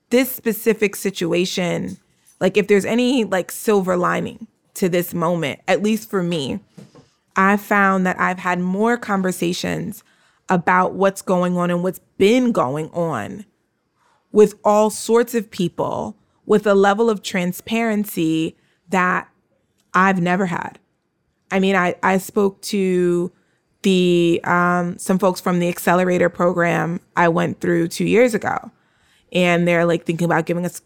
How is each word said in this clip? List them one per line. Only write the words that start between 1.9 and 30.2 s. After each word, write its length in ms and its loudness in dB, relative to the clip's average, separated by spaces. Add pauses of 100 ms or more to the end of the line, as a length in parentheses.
like, 180 0
if 100 0
there's 180 4
any, 380 0
like, 280 -4
silver 460 0
lining 500 -4 (280)
to 140 0
this 240 -2
moment, 540 -2
at 160 2
least 260 -2
for 140 -2
me, 360 -4 (760)
I 220 4
found 480 2
that 140 -2
I've 200 -2
had 200 -2
more 380 0
conversations 1080 -4 (460)
about 460 2
what's 260 0
going 360 0
on 120 0
and 140 -2
what's 160 -4 (180)
been 340 4
going 380 -2
on 560 -6 (840)
with 320 6
all 260 4
sorts 460 -2
of 160 -4
people 640 -6 (280)
with 200 2
a 80 4
level 360 4
of 120 -2
transparency 1400 -4 (320)
that 400 0 (640)
I've 260 4
never 280 0
had. 320 -8 (720)
I 80 0
mean, 160 2
I, 260 0
I 160 2
spoke 460 -2
to 680 0 (520)
the, 600 2
um, 540 0
some 220 -2
folks 200 0
from 200 -2
the 100 0
accelerator 600 2
program 720 0 (160)
I 140 4
went 320 -2
through 280 0
two 160 -4
years 280 4
ago. 380 -6 (600)
And 360 2
they're, 180 2
like, 200 0
thinking 200 -2